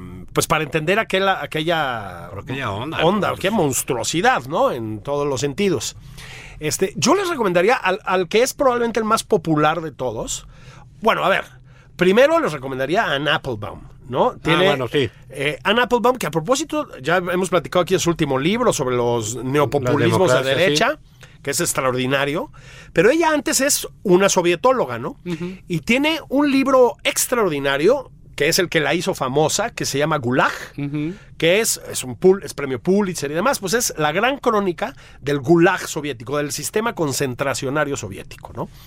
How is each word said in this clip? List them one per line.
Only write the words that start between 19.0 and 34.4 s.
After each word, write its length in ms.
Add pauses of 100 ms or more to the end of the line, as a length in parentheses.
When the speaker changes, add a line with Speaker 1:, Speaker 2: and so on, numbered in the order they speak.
Speaker 1:
neopopulismos 560 (300)
Speaker 2:
La 120
democracia, 0
Speaker 1:
de 140
derecha, 360 (300)
Speaker 2:
sí. 60 (160)
Speaker 1:
que 80
es 100
extraordinario, 880 (400)
pero 200
ella 200
antes 300
es 260 (160)
una 260
sovietóloga, 680
¿no? 280
Speaker 2:
Ujú. 320 (100)
Speaker 1:
Y 140
tiene 380 (100)
un 220
libro 520
extraordinario, 1080 (240)
que 140
es 100
el 100
que 120
la 120
hizo 220
famosa, 560
que 120
se 140
llama 220
Gulag, 320 (260)
Speaker 2:
Ujú. 380 (240)
Speaker 1:
que 200
es, 300
es 140
un 160
Pul-, 260
es 80
premio 260
Pulitzer 520
y 20
demás, 240
pues 160
es 240
la 140
gran 260
crónica 560 (280)